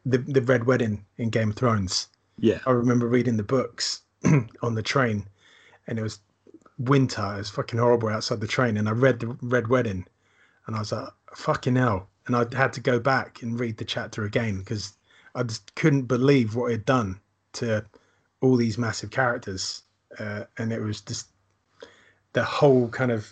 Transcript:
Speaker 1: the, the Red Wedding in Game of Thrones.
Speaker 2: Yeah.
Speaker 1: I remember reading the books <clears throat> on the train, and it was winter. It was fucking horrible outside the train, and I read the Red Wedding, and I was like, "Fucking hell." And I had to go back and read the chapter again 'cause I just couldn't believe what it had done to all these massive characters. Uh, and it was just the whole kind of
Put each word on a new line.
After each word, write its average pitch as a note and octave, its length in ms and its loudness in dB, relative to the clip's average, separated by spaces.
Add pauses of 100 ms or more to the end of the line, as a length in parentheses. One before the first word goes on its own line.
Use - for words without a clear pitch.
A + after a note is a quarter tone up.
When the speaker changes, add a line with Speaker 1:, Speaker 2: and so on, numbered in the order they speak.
Speaker 1:
the, B2+ 140 2
the C3 240 2
Red A#2+ 220 2
Wedding A#2 380 0 (140)
in A#2 140 -2
Game A2 180 0
of G#2 60 -4
Thrones. G#2+ 520 0 (300)
Speaker 2:
Yeah. A2+ 300 2
Speaker 1:
I C3 40 4
remember A#2+ 360 4
reading A#2+ 280 2
the G#2+ 80 0
books - 580 -2 (300)
<clears throat> B2+ 300 2
on A#2 140 -2
the A2 80 -4
train, A2 440 0 (600)
and A#2 100 -6
it A2 60 -4
was G#2+ 160 -6 (580)
winter. A#2+ 560 2
It G2+ 40 -6
was G#2 120 -8
fucking B2 300 -4
horrible A#2 300 4
outside A2 320 -4
the A2 60 -6
train, A#2+ 300 0
and G#2+ 100 0
I G#2+ 40 0
read A#2+ 280 4
the A#2 220 -6
Red A#2+ 280 0
Wedding, A2+ 360 0 (600)
and A2 80 -6
I G#2+ 40 -4
was A2 120 -6
like, A#2 180 -6 (240)
"Fucking C#3 440 -2
hell." A2 320 0 (180)
And B2+ 80 0
I A#2+ 100 2 (120)
had C3 160 2
to B2+ 80 -10
go B2 180 2
back B2+ 440 -2
and A#2 160 -6
read A#2 180 -4
the A2 80 -8
chapter G#2+ 400 -6
again G#2+ 400 -4
'cause G#2 280 -8 (420)
I B2+ 80 -2
just - 320 -10
couldn't C#3 320 2
believe B2 480 2
what B2 160 -2
it A2+ 60 -2
had G#2 80 -8
done A2+ 340 0 (340)
to A2 320 -2 (560)
all C3 140 6
these A#2 240 2
massive A2 320 -4
characters. A#2+ 720 -4 (340)
Uh, G#2 280 -8 (120)
and A2+ 160 -4
it A2+ 80 -4
was G#2+ 200 -6
just - 260 -10 (1040)
the A#2+ 100 2
whole B2+ 460 4
kind B2 220 -2
of A2 200 -4